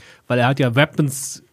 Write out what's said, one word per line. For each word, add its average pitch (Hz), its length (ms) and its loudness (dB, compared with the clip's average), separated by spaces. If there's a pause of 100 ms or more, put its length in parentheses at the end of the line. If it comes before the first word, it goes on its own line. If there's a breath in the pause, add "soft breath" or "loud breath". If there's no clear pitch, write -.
(280 loud breath)
weil 123 100 0
er 120 80 2
hat 135 140 0
ja 123 160 0
Weapons, - 640 -2 (100)